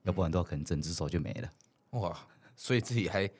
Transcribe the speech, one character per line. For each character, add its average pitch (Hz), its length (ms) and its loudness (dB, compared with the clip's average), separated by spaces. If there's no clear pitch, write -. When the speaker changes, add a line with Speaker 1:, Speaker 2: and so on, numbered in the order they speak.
Speaker 1:
要 90 100 0
不 87 80 0
然 85 100 2
的 87 120 4
话 85 40 0
可 - 80 -6
能 73 80 -4
整 73 200 0
只 80 100 -2
手 80 160 0
就 85 100 0
没 73 140 -2
了。 - 180 -8
Speaker 2:
哇！ 101 220 -2
所 - 200 2
以 117 40 6
自 123 140 -4
己 104 140 2
还， 98 200 2